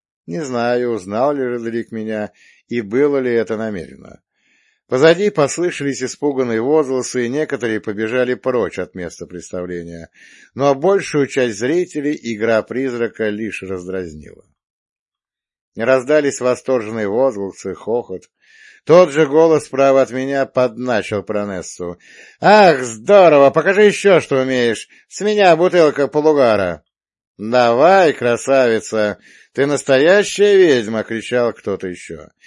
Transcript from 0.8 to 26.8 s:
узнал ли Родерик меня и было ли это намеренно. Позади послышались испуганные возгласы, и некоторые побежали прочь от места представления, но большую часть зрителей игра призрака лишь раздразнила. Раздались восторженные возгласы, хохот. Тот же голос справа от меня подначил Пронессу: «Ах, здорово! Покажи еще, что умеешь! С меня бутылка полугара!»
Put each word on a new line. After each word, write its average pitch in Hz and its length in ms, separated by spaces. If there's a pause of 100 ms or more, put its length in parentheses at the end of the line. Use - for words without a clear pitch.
узнал 110 440
ли 135 100
Родерик 117 480
меня 107 400 (340)
и 120 140
было 135 380
ли 123 140
это 113 240
намеренно. 104 640 (640)
Позади 170 420
послышались 143 720
испуганные 127 580
возгласы, 127 640
и - 20
некоторые 123 520
побежали 113 540
прочь 113 440
от 90 160
места 87 320
представления, 87 840 (440)
но 139 220
большую 156 500
часть 123 320
зрителей 151 640
игра 113 400
призрака 117 640
лишь 104 360
раздразнила. 90 800 (1300)
Раздались 131 640
восторженные 117 680
возгласы, 101 640
хохот. 104 560 (540)
Тот 170 260
же 151 160
голос 156 380
справа 135 380
от 120 100
меня 135 340
подначил 117 800
Пронессу: 92 760 (420)
«Ах, 175 440
здорово! 139 640
Покажи 165 320
еще, 196 380
что 131 200
умеешь! 127 480 (200)
С - 120
меня 202 360
бутылка 160 500
полугара!» 120 800 (540)